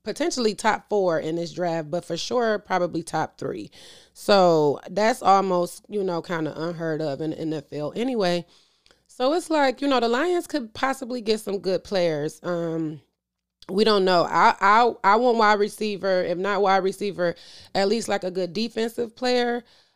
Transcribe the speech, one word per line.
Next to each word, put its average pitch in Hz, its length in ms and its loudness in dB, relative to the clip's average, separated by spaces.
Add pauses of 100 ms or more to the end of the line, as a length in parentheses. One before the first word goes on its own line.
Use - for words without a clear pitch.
potentially 226 520 -2
top - 340 0
four 185 300 2
in 160 160 -4
this 170 180 -6
draft, 165 360 -4
but 170 140 -6
for 165 140 -8
sure 226 420 -2
probably 180 440 -2
top - 340 -6
three. 110 340 -8 (420)
So 165 760 4
that's 214 320 0
almost, 185 680 2
you 202 160 -4
know, 175 180 -2
kinda 160 400 -4
unheard 165 400 -4
of 143 200 -4
in 156 80 -4
the - 100 -6
N 156 140 -4
F 147 180 -10
L 147 240 -6
anyway. 202 500 -2 (640)
So 262 260 -2
it's 359 160 -2
like, 277 300 2
you 277 80 -2
know, 262 140 2
the 233 80 2
Lions 339 380 0
could 233 260 -6
possibly 254 480 -4
get 214 180 0
some 196 200 -6
good 175 240 -2
players. 160 600 -2
Um, 160 560 -4 (720)
we 202 160 2
don't 208 180 4
know. 180 260 4
I, 180 300 4
I, 220 340 4 (120)
I 202 100 6
want 240 220 4
wide 214 220 4
receiver, 196 640 -2
if 170 140 -2
not 196 240 0
wide 190 220 4
receiver, 180 500 -2 (400)
at 190 140 2
least, 220 220 -2
like, 202 160 -2
a 185 60 -6
good 180 200 -4
defensive 226 640 -4
player. 240 480 -2 (320)